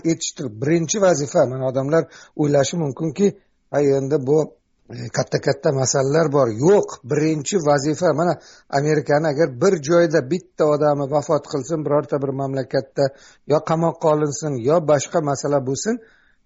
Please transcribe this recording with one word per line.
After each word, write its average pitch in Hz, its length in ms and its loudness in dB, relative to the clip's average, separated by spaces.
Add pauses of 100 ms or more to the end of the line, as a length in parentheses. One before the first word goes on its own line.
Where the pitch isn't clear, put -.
etishdir. 165 460 -4
Birinchi 151 500 -2
vazifa. 165 460 2
Mana, 131 200 -4
odamlar 135 360 0 (340)
o'ylashi 143 400 2
mumkinki, 160 500 -2 (460)
"Ay, 147 180 2
endi 135 280 0
bu, 139 200 2 (520)
e, 117 60 -16 (120)
katta-katta - 640 -2
masalalar 139 600 2
bor". 139 160 2 (100)
Yo'q, 185 300 4 (160)
birinchi 147 520 -2
vazifa. 147 560 0
Mana, 165 200 0 (340)
Amerikani 147 600 0
agar 151 220 0 (120)
bir 190 220 2
joyda 165 460 2
bitta 175 360 -4
odami 147 460 2
vafot 147 360 0
qilsin, 156 340 -6
birorta 147 380 -2
bir 135 100 -6
mamlakatda 135 760 -4 (440)
yo 143 100 2
qamoqqa 165 500 -2
olinsin, 151 480 0
yo 131 240 2
boshqa 151 400 0
masala 143 400 -2
bo'lsin, 139 340 -4 (520)